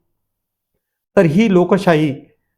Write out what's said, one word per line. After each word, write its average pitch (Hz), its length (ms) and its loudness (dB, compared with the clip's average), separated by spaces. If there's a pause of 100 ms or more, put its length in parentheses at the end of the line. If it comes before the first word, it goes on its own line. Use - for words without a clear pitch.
(1160)
तर 196 40 4
ही 190 320 0
लोकशाही, 175 640 0 (420)